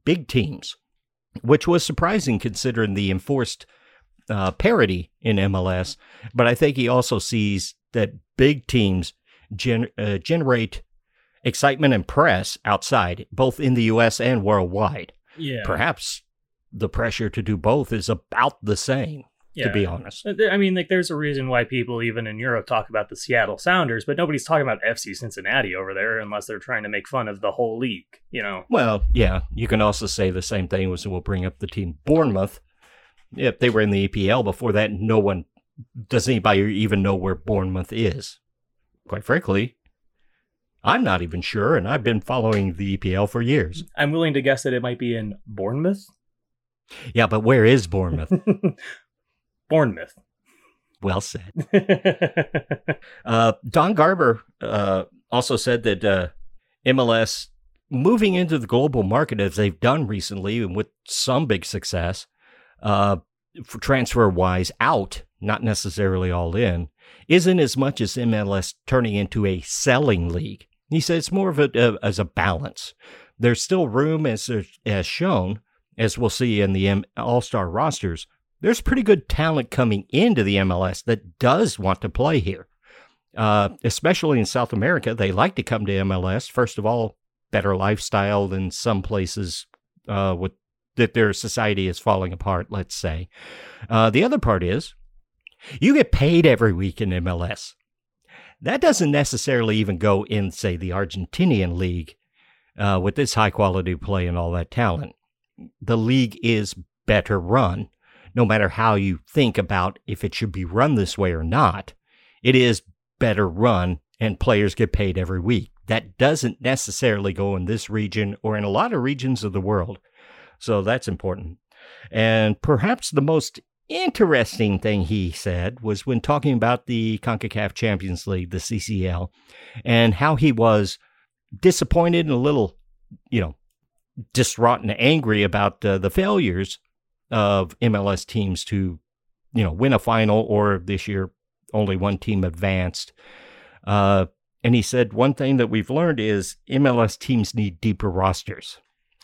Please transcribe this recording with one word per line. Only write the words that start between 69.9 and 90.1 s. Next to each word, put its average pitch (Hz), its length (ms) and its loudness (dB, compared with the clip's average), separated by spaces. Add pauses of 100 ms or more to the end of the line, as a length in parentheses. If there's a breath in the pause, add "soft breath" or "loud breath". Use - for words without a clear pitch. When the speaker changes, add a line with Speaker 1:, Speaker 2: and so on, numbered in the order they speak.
Speaker 1:
league. 87 400 -8 (220)
He 160 100 2
said 165 180 0
it's - 140 -4
more 190 180 0
of 147 100 -2
a, 143 140 4
a, 117 320 4
as 101 140 0
a 98 60 0
balance. 85 680 -4 (460 loud breath)
There's 120 240 2
still 185 240 0
room, 151 380 0
as, 110 240 -4 (360)
as 101 220 -2
shown, 107 540 -2 (360)
as 113 200 -2
we'll 117 120 0
see 110 320 0
in 95 120 2
the 95 140 2
M-, 98 180 2 (120)
All-Star 120 500 -2
rosters. 98 600 -4 (340)
There's 226 200 0
pretty 269 200 0
good 202 260 2
talent 151 440 0
coming 107 380 2
into 165 340 4
the 98 140 2
M 95 140 2
L 90 140 0
S 90 180 -4
that 107 360 -4
does 151 400 2
want 95 220 -2
to 104 80 -4
play 143 300 0
here. - 280 -6 (680 soft breath)
Uh, 104 340 2 (140)
especially 147 560 2
in 104 60 2
South 120 260 -2
America, 117 440 0
they 98 160 0
like 131 240 0
to - 80 -4
come 107 240 -2
to 98 100 -2
M 95 140 0
L 92 160 -2
S. 101 200 -4
First - 300 -2
of 104 80 -6
all, 113 320 -2 (320)
better 98 260 0
lifestyle 101 720 0
than 92 220 -4
some 104 320 -2
places, 95 640 -6 (420)
uh, 98 300 -2